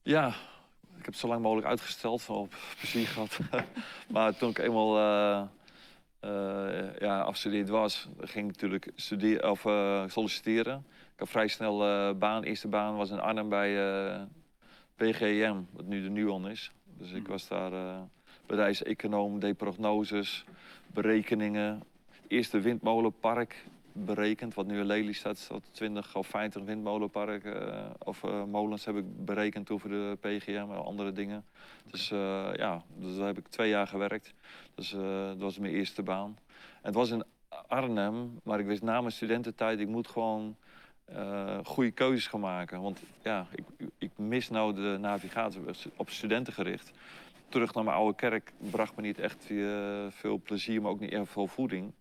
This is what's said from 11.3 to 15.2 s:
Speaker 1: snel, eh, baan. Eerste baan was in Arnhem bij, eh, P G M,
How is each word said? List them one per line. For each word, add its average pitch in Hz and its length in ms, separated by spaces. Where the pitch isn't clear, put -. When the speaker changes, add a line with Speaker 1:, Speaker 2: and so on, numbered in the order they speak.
Speaker 1:
snel, 104 380
eh, 101 320
baan. 107 260
Eerste - 240
baan 104 280
was 101 140
in 101 100
Arnhem 107 300
bij, 101 540
eh, 101 60
P - 60
G 113 180
M, 107 420